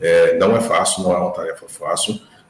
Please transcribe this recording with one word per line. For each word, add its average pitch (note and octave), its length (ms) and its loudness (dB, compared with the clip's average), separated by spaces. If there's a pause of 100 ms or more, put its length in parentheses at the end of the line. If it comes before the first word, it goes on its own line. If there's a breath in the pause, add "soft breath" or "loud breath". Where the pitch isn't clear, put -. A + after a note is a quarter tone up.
É, E2+ 360 4
não G#2+ 160 2
é A#2 60 2
fácil, - 420 -2
não F#2 120 0
é F2 40 0
uma F2 140 -2
tarefa D#2+ 380 -10
fácil. - 500 -6 (300 loud breath)